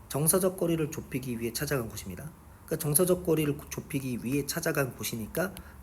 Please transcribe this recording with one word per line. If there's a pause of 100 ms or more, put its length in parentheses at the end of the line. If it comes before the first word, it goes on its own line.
정서적
거리를
좁히기
위해
찾아간
곳입니다. (360)
그러니까
정서적
거리를
고-,
좁히기
위해
찾아간
곳이니까, (300)